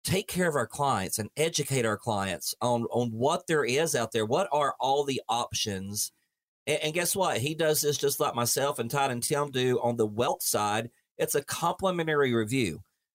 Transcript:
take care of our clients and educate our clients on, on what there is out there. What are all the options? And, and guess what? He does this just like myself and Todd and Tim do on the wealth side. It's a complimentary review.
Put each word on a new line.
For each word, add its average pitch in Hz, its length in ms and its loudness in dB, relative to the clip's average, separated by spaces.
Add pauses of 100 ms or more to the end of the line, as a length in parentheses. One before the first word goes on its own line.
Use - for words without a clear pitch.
take 190 240 0
care 180 200 0
of 151 80 0
our 123 100 2
clients 117 540 0
and 107 180 -4
educate 139 480 0
our 107 120 2
clients 98 640 -4
on, 117 240 0
on 120 240 -2
what 131 360 -2
there 147 200 2
is 143 300 0
out 117 160 0
there. 110 140 0
What 160 260 0
are 143 280 0
all 135 240 2
the 139 260 -2
options? 104 840 -4 (520)
And, 151 160 0
and 156 120 -2
guess 170 220 -2
what? 175 240 0
He 147 140 -2
does 156 280 2
this 147 160 0
just 139 220 0
like 147 140 0
myself 131 460 0
and 117 100 -2
Todd 139 220 2
and 120 100 -2
Tim 143 300 0
do 127 320 2
on 120 140 2
the 110 100 4
wealth 120 340 0
side. 107 480 0 (280)
It's - 160 0
a 143 100 2
complimentary 160 880 0
review. 113 500 0 (340)